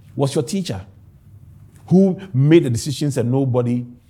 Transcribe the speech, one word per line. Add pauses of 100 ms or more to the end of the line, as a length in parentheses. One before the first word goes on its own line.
(140)
was
your
teacher, (1000)
who (140)
made
the
decisions
and
nobody, (260)